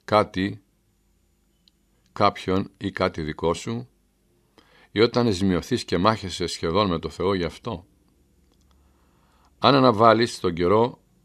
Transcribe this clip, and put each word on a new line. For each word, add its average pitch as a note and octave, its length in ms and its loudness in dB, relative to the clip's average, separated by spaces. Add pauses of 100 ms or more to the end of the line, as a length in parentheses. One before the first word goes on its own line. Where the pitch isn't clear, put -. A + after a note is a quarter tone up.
κάτι, G#2 580 0 (1500)
κάποιον G2 640 0
ή G2+ 140 -8
κάτι F#2 320 -4
δικό D#2+ 320 -2
σου, A#2+ 340 -10 (1000)
ή G2+ 100 0
όταν A#2+ 320 2
ζημιωθείς F#2 520 0
και F2+ 140 -2
μάχεσαι F#2 480 -2
σχεδόν F2 420 -2
με E2 100 -2
το D#2+ 100 -8
Θεό F2+ 260 -2
γι' F2+ 100 -2
αυτό. - 420 -10 (1700)
Αν B2 160 2
αναβάλεις A#2 640 4
τον F#2 140 -2
καιρό G2+ 460 0 (240)